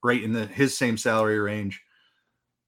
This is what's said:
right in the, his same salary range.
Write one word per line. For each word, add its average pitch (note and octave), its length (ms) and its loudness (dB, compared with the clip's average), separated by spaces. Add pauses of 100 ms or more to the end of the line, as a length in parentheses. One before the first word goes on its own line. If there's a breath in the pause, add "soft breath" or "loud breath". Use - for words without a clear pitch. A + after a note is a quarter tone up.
right A#2+ 180 2
in A2 120 -2
the, A2 140 -2
his C3 300 0
same A#2 200 0
salary A2 420 2
range. G#2 420 -4 (840)